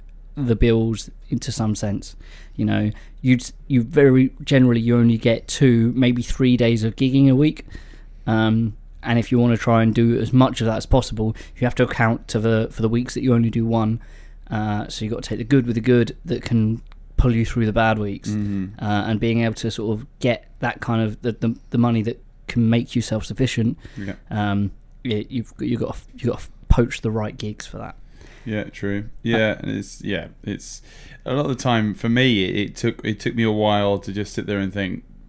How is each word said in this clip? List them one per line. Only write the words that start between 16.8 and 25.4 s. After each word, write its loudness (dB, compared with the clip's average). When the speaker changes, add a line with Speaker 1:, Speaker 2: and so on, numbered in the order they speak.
Speaker 1:
pull 4
you 2
through -2
the 0
bad 2
weeks, -6
Speaker 2:
Mm-hmm. -6
Speaker 1:
uh, 0
and 0
being 0
able -2
to -6
sort -4
of -14
get -2
that -4
kind -2
of -4
the, -2
the, -2
the -2
money 2
that -6
can 0
make 0
you 0
self-sufficient. -2
Speaker 2:
Yeah. -10
Speaker 1:
Um, -2
yeah, -4
you've, -8